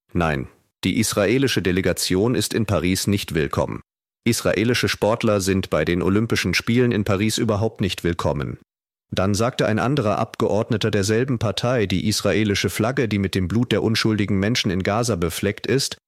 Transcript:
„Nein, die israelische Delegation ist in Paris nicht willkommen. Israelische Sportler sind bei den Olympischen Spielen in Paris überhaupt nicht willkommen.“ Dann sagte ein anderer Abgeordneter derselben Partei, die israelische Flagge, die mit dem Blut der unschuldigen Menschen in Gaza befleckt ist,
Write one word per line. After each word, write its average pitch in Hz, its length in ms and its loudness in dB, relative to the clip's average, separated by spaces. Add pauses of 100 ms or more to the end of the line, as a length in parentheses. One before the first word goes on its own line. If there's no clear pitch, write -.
(120)
„Nein, 78 340 0 (380)
die 95 160 0
israelische 113 600 2
Delegation 92 760 0
ist - 180 -2
in 113 100 0
Paris 92 440 0
nicht 101 260 -2
willkommen. 69 460 -2 (440)
Israelische 113 640 0
Sportler 107 520 2
sind 92 280 0
bei 80 160 0
den 87 160 0
Olympischen 98 540 0
Spielen 120 380 2
in 101 120 0
Paris 104 340 0
überhaupt 110 420 0
nicht 95 240 -4
willkommen.“ 71 540 -2 (540)
Dann 98 220 0
sagte 117 320 0
ein 107 120 0
anderer 107 400 0
Abgeordneter 110 720 0
derselben 110 480 0
Partei, 113 480 0
die 95 220 0
israelische 101 640 0
Flagge, 127 360 0
die 101 120 0
mit 98 180 -2
dem 92 100 0
Blut 113 240 0
der 104 120 2
unschuldigen 104 560 0
Menschen 107 320 0
in 90 120 0
Gaza 107 320 0
befleckt 87 520 -4
ist, - 420 -2